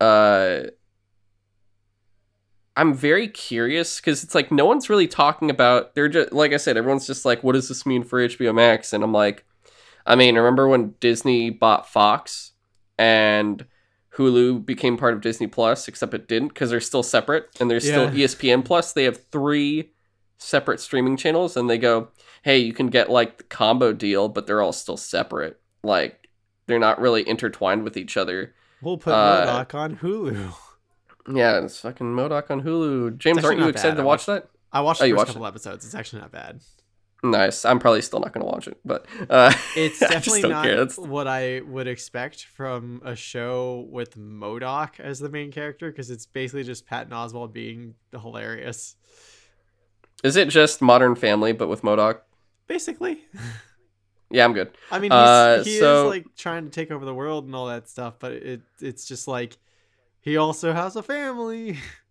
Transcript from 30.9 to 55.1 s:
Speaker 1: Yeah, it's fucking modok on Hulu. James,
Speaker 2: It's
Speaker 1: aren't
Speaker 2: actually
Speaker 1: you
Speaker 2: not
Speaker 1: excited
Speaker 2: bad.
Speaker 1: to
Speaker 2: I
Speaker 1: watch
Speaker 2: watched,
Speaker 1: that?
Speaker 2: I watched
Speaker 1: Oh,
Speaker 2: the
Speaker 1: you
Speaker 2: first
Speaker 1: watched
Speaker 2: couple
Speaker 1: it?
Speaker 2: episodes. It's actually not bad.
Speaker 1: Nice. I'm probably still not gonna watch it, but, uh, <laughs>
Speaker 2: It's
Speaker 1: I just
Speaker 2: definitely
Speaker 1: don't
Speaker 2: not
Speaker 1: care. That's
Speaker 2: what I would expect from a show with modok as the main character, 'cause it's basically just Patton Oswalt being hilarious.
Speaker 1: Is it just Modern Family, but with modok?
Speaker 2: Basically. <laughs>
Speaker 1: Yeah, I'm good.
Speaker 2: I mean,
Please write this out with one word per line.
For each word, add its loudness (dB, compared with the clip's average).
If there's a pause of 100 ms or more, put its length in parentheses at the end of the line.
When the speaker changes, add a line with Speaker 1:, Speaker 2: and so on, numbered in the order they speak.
Speaker 1:
Yeah, 2
it's -12
fucking -12 (100)
modok -4
on -6
Hulu. -4
James, 2
Speaker 2:
It's 0
Speaker 1:
aren't 2
Speaker 2:
actually -
Speaker 1:
you 0
Speaker 2:
not 2
Speaker 1:
excited 0
Speaker 2:
bad. -8
Speaker 1:
to -2
Speaker 2:
I 0
Speaker 1:
watch 2
Speaker 2:
watched, -4
Speaker 1:
that? -20 (220)
Speaker 2:
I -2
watched 0
Speaker 1:
Oh, 2
Speaker 2:
the 4
Speaker 1:
you 4
Speaker 2:
first 2
Speaker 1:
watched 0
Speaker 2:
couple -10
Speaker 1:
it? -8
Speaker 2:
episodes. -16
It's -18
actually -14
not -20
bad. -18 (640)
Speaker 1:
Nice. 0
I'm 4
probably 2
still -6
not -8
gonna -8
watch -8
it, -18
but, -8 (200)
uh, 8 (120)
<laughs> -10
Speaker 2:
It's -2
Speaker 1:
I 4
just 2
Speaker 2:
definitely -2
Speaker 1:
don't 0
Speaker 2:
not -4
Speaker 1:
care. 0
That's -2
Speaker 2:
what -8
I -6
would -12
expect -12
from -12
a -12
show -10
with -12
modok -10
as -12
the -12
main -12
character, -12
'cause -14
it's -18
basically -10
just -14
Patton -12
Oswalt -12
being -16 (160)
hilarious. -14 (1300)
Speaker 1:
Is 2
it 2
just 4
Modern 6
Family, 2
but -4
with -6
modok? 2 (480)
Speaker 2:
Basically. -8 (120)
<laughs> -20
Speaker 1:
Yeah, 4
I'm 4
good. -6 (160)
Speaker 2:
I -4
mean, 0